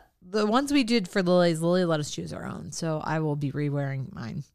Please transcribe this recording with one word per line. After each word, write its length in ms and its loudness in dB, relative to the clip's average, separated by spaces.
the 240 0
ones 260 2
we 120 6
did 240 2
for 140 0
Lily's, 380 4
Lily 240 4
let 160 2
us 100 -4
choose 220 -8
our 140 -10
own, 260 -10
so 320 -4
I 160 -2
will 160 0
be 140 -2
re-wearing 640 -4
mine. 320 -10